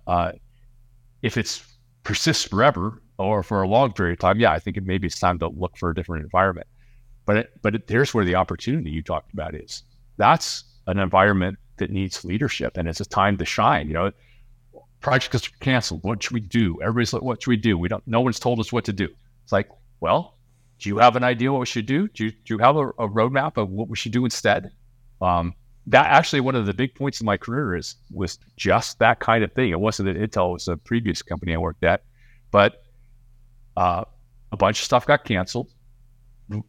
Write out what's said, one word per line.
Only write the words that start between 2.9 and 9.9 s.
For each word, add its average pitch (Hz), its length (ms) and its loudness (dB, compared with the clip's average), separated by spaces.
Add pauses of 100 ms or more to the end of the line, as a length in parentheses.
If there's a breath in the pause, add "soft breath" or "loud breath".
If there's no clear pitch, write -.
or 98 260 -2
for 101 180 -2
a 95 60 0
long 117 240 2
period 90 220 -2
of 87 60 -6
time, 95 200 2
yeah, 107 140 6
I 80 60 -2
think 95 180 -8
it, 95 80 -8
maybe 92 220 -2
it's - 120 -8
time 87 200 2
to 82 100 -2
look 90 280 -6
for 90 120 -2
a 80 60 -2
different 82 280 -6
environment. 92 440 0 (580)
But 104 120 2
it, - 240 -6
but 104 140 0
it, 101 120 -6
here's 127 260 0
where 107 120 2
the 87 100 2
opportunity 92 540 -2
you 78 120 -4
talked 78 320 -8
about 82 220 -8
is. - 280 -16 (340)